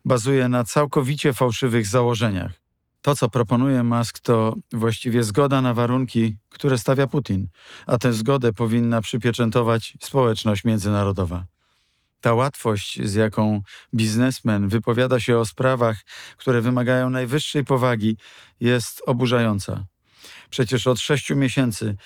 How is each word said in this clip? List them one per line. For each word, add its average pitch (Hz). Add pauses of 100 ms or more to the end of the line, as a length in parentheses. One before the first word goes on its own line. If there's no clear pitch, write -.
bazuje 127
na 123
całkowicie 143
fałszywych 120
założeniach. 107 (500)
To, 143
co 120
proponuje 123
Musk, 117
to 113 (160)
właściwie 117
zgoda 135
na 127
warunki, 120 (120)
które 135
stawia 135
Putin, 98 (380)
a 123
tę 123
zgodę 117
powinna 117
przypieczętować 117
społeczność 110
międzynarodowa. 98 (760)
Ta 117
łatwość, 117
z 104
jaką 107 (320)
biznesmen 110
wypowiada 120
się 117
o 117
sprawach, 120 (360)
które 120
wymagają 127
najwyższej 127
powagi, 120 (440)
jest 120
oburzająca. 117 (680)
Przecież 123
od 123
sześciu 143
miesięcy 117